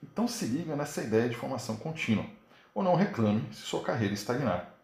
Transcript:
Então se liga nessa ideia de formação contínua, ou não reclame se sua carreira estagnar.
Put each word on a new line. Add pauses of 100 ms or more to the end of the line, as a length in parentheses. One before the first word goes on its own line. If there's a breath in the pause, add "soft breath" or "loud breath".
Então
se
liga
nessa
ideia
de
formação
contínua, (480 loud breath)
ou
não
reclame
se
sua
carreira
estagnar.